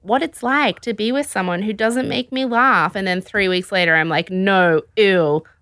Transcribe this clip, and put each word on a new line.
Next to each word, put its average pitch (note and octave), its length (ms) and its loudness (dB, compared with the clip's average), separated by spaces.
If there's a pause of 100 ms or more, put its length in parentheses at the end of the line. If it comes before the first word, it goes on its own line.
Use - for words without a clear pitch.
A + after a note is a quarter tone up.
what A#3 200 0
it's - 200 -8
like C4 380 0
to A#3 140 -4
be A3 180 -2
with C#4+ 160 -2
someone F#3 340 -4
who G#3+ 100 -4
doesn't A3+ 360 -2
make B3 240 -4
me C4 120 -4
laugh. A#3 520 0
And F#3+ 100 -4
then F#3 140 -2
three G3 280 -2
weeks F#3 240 -2
later, F3 220 2
I'm D#3+ 140 2
like, E3 220 -2
"No, F#3 520 2 (140)
ew." E3+ 460 2 (200)